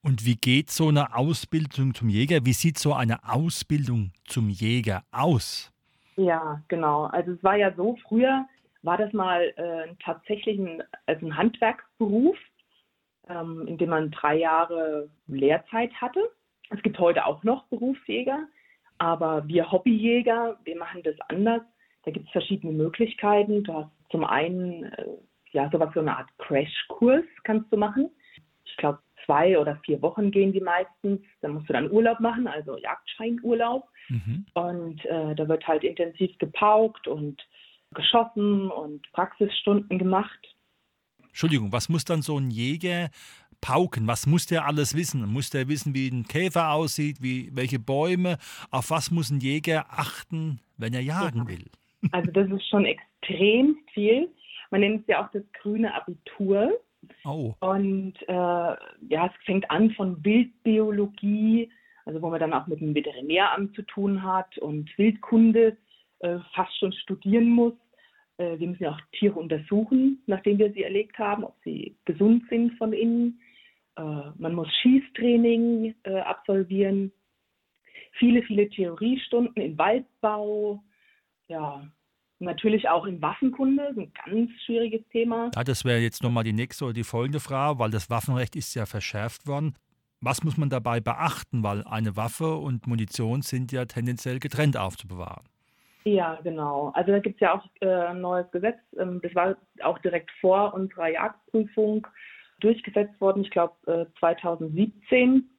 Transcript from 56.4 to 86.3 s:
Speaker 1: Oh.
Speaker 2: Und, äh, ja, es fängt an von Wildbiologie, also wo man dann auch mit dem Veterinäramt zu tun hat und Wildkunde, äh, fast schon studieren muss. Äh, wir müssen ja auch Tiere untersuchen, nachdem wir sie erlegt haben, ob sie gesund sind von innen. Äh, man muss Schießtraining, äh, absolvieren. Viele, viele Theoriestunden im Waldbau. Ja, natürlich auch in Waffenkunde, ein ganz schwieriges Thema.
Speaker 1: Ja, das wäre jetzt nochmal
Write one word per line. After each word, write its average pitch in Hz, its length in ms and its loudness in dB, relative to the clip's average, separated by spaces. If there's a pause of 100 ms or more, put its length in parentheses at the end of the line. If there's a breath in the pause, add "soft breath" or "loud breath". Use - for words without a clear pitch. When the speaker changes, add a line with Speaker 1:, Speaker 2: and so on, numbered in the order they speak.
Speaker 1:
Oh. 139 340 -4
Speaker 2:
Und, 196 540 0 (140)
äh, 180 60 -4
ja, 175 920 -2
es 185 60 -2 (140)
fängt 190 240 0
an 214 220 4
von 180 320 -4
Wildbiologie, 214 1500 2 (360 soft breath)
also 160 160 -6
wo 170 80 -2
man 160 100 -2
dann 160 140 0
auch 147 140 -2
mit 156 120 -4
dem 151 160 -2
Veterinäramt 151 800 0
zu 208 60 -10
tun 196 420 -2
hat 185 360 -2
und 151 380 -6
Wildkunde, 226 800 6 (440 soft breath)
äh, 175 180 -4 (160)
fast - 240 -4
schon 190 160 -2
studieren 214 560 2
muss. 233 240 4 (640 soft breath)
Äh, 170 220 -4
wir 175 80 -2
müssen 180 160 -6
ja 147 80 -2
auch 151 100 -10 (100)
Tiere 202 280 0
untersuchen, 214 880 2
nachdem 202 320 2
wir 208 140 4
sie 196 100 -4
erlegt 208 340 -2
haben, 208 260 -2
ob - 200 -14
sie - 320 -8 (100)
gesund 208 440 4
sind 233 280 0
von 220 160 -2
innen. 233 480 0 (560 soft breath)
Äh, 160 40 -12 (360)
man 165 160 -6
muss 165 140 -4 (140)
Schießtraining, 233 1200 4
äh, 190 160 -2
absolvieren. 196 920 -2 (1040 loud breath)
Viele, 240 300 4
viele 208 260 2
Theoriestunden 226 920 -2
im 151 160 -6
Waldbau. 208 1040 -2 (640)
Ja, 151 400 -10 (520)
natürlich 180 500 0
auch 170 160 2
in 180 160 -8
Waffenkunde, 269 640 0 (100)
ein 180 140 -10 (140)
ganz 226 260 0 (140)
schwieriges 226 440 -2
Thema. 233 460 -2
Speaker 1:
Ja, 120 80 -2
das 127 220 -2
wäre 120 140 2
jetzt 117 240 -2
nochmal 117 200 2